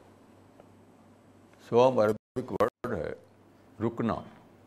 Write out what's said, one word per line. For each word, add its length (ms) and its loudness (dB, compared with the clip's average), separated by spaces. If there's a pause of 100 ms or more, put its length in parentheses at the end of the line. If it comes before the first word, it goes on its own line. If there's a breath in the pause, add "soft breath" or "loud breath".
(1700)
صوم 300 4
عربک 520 -2
ورڈ 440 -2
ہے 180 -6 (680)
رکنا، 360 -2 (500)